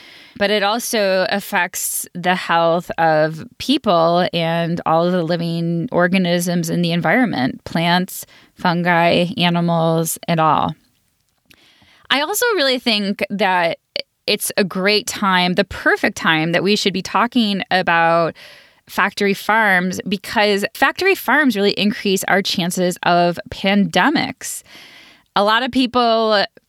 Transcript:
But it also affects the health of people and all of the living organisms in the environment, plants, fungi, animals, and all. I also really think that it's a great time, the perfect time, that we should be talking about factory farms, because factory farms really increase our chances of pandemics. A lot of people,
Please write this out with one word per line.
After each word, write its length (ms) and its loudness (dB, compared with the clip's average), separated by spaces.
But 140 -2
it 140 0
also 680 0
affects 840 -4
the 220 0
health 640 2
of 480 2
people 720 2
and 520 -2
all 200 2
of 60 0
the 120 0
living 680 -2
organisms 800 0
in 100 0
the 100 0
environment, 720 0
plants, 600 0
fungi, 720 2
animals, 800 0
and 120 0
all. 360 2
I 120 2
also 240 -4
really 240 -2
think 500 -4
that 500 -2
it's 320 -2
a 60 2
great 440 0
time, 460 0
the 120 2
perfect 520 -2
time, 340 0
that 120 0
we 120 2
should 180 -2
be 80 -4
talking 680 0
about 680 2
factory 460 0
farms, 760 0
because 640 0
factory 420 0
farms 400 2
really 180 2
increase 520 -2
our 160 2
chances 640 -2
of 360 2
pandemics. 1120 -2
A 80 2
lot 200 2
of 80 -4
people, 720 2